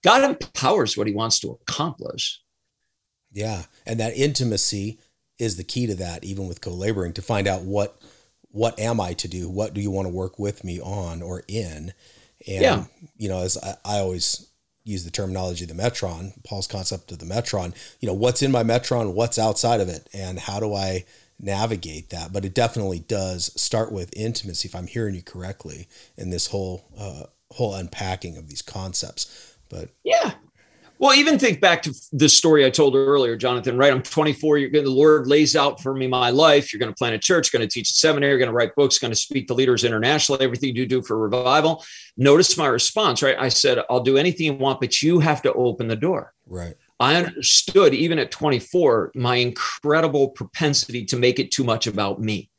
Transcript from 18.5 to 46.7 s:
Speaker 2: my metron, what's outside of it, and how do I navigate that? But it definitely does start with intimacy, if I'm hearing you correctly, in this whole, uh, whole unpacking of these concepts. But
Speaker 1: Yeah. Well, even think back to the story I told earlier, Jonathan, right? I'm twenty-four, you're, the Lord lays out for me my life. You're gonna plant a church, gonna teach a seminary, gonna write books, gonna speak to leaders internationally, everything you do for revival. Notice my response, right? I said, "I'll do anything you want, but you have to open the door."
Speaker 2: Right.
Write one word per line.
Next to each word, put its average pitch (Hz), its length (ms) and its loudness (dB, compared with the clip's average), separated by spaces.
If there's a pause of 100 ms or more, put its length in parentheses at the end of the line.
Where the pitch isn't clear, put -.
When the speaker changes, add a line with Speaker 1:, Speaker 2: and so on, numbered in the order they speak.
Speaker 2:
my 123 140 2
metron, 113 500 0
what's 113 240 -2
outside 170 420 0
of 90 80 -2
it, 85 260 -12
and 92 240 -10
how 98 200 -8
do 107 160 -4
I 95 300 -4 (340)
navigate 98 720 -6
that? 85 220 -12
But 98 120 -6
it 92 100 -8
definitely 110 460 -2
does 92 500 -6 (100)
start 110 320 -2
with 98 240 -10
intimacy, 104 520 -8
if - 60 -16
I'm 90 120 -12
hearing 107 280 -6
you 87 80 -12
correctly, 90 640 -14 (300)
in 90 140 -10
this 87 180 -4
whole, 92 380 -8 (120)
uh, 87 260 -14 (280)
whole 107 220 -4
unpacking 92 640 -8
of 80 120 -20
these 73 140 -12
concepts. - 960 -12 (120)
But - 220 -14 (120)
Speaker 1:
Yeah. 640 300 0 (680)
Well, 269 160 6
even 285 240 4
think 220 240 2
back 175 220 4
to 139 100 -8 (180)
the 147 160 4
story 151 380 6
I - 20 6
told 135 260 4
earlier, 135 400 4
Jonathan, 123 440 -2
right? 139 120 8
I'm 131 120 0
twenty-four, 151 560 2
you're, 139 120 0
the 139 200 2
Lord 143 360 6
lays 151 300 4
out 143 240 0
for 135 140 -6
me 131 120 -2
my 127 220 2
life. 143 460 6
You're 104 60 -8
gonna 110 120 -2
plant 117 220 -2
a 110 40 -4
church, 165 340 2
gonna 117 140 0
teach 110 240 -4
a - 40 -4
seminary, 143 440 4
gonna 123 140 2
write 117 220 0
books, 139 240 4
gonna 117 160 -4
speak 131 340 -4
to 120 60 -2
leaders 127 280 4
internationally, 131 640 2
everything 123 320 -2
you 127 80 0
do 127 160 0
for 113 160 -4
revival. 123 640 2 (360)
Notice 143 400 6
my 156 80 2
response, 135 560 2
right? 135 160 4
I 131 100 0
said, 123 300 2 (100)
"I'll 127 140 2
do 135 160 4
anything 175 260 0
you 151 80 0
want, 135 260 0
but - 220 -2
you 165 200 4
have 151 220 2
to 131 120 2
open 117 340 0
the 113 80 -2
door." 165 380 -4 (120)
Speaker 2:
Right. 87 280 -10 (240)